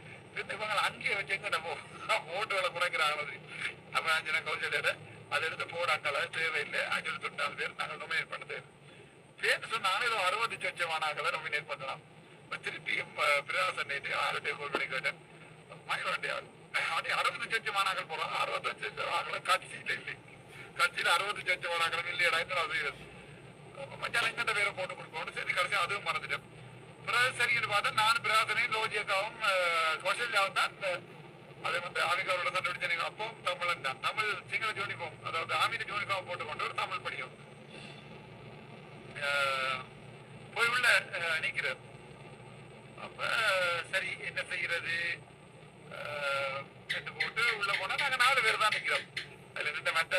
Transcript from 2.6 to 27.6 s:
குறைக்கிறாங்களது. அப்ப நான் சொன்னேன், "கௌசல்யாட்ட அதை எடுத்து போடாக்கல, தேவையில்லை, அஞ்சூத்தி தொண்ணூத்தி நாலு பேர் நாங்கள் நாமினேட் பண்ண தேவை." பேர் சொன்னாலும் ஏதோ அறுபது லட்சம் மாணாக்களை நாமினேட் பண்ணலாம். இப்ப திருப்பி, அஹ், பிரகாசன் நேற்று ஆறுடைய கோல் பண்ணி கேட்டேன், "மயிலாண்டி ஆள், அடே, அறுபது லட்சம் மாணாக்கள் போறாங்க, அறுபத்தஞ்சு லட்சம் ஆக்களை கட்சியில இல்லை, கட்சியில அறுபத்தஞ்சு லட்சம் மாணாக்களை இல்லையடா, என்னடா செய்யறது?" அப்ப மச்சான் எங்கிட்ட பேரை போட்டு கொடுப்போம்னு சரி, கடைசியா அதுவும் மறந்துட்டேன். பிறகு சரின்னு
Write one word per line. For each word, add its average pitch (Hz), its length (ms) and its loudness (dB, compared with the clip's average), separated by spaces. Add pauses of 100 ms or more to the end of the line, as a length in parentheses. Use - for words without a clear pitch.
குறைக்கிறாங்களது. 160 640 2 (560)
அப்ப - 140 2
நான் 160 200 4
சொன்னேன், 156 220 2
"கௌசல்யாட்ட 156 440 2 (380)
அதை 151 160 2
எடுத்து 160 220 -2
போடாக்கல, 156 500 2 (140)
தேவையில்லை, 156 580 0
அஞ்சூத்தி - 320 0
தொண்ணூத்தி 143 220 -4
நாலு 147 120 0
பேர் 151 220 -4
நாங்கள் 156 240 -4
நாமினேட் 151 300 -2
பண்ண 139 140 -8
தேவை." 131 200 -8 (760)
பேர் - 300 2
சொன்னாலும் 196 380 2
ஏதோ 226 160 2
அறுபது 214 380 2
லட்சம் 175 300 -2
மாணாக்களை 156 420 0
நாமினேட் 151 380 -2
பண்ணலாம். 135 320 -6 (360)
இப்ப - 200 -8
திருப்பி, - 360 -4 (240)
அஹ், 147 260 4
பிரகாசன் 175 460 0
நேற்று 139 260 -4
ஆறுடைய - 380 0
கோல் 143 180 -6
பண்ணி 139 160 0
கேட்டேன், 135 320 -4 (680)
"மயிலாண்டி - 440 -2
ஆள், - 180 -4 (420)
அடே, 165 220 0
அறுபது - 360 2
லட்சம் 220 300 0
மாணாக்கள் 185 320 2
போறாங்க, 156 280 -2
அறுபத்தஞ்சு - 460 -2
லட்சம் - 300 -2
ஆக்களை - 280 -2
கட்சியில 156 500 0
இல்லை, - 240 -6 (600)
கட்சியில 175 340 4
அறுபத்தஞ்சு 185 420 4
லட்சம் 175 220 0
மாணாக்களை 165 340 2
இல்லையடா, 170 320 4
என்னடா 170 260 2
செய்யறது?" 151 400 -2 (720)
அப்ப - 180 -10
மச்சான் - 300 2
எங்கிட்ட 226 260 0
பேரை 202 200 4
போட்டு 185 220 -4
கொடுப்போம்னு - 400 -8
சரி, - 180 -2
கடைசியா 185 280 4
அதுவும் 180 260 2
மறந்துட்டேன். 147 400 -2 (560)
பிறகு 247 320 4
சரின்னு 233 340 2